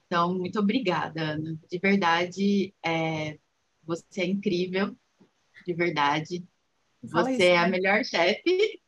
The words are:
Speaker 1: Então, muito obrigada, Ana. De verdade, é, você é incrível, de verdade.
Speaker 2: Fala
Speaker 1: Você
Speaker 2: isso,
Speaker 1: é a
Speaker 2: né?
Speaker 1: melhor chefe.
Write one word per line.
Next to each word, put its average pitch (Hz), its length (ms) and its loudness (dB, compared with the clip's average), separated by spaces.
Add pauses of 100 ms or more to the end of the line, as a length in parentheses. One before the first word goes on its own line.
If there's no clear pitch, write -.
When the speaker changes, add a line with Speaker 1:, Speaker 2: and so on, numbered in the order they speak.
Speaker 1:
Então, 175 300 0
muito 180 240 -4
obrigada, 165 720 -2
Ana. 160 260 -6 (100)
De 180 100 -8
verdade, 190 960 0 (100)
é, 160 540 -4 (440)
você 165 400 -6
é 175 40 0
incrível, 190 720 -2 (680)
de 175 80 -4
verdade. 160 680 -2 (680)
Speaker 2:
Fala 170 140 2
Speaker 1:
Você 262 80 -2
Speaker 2:
isso, 247 120 2
Speaker 1:
é 180 120 8
a 170 60 4
Speaker 2:
né? 180 80 4
Speaker 1:
melhor 190 340 2
chefe. 339 840 0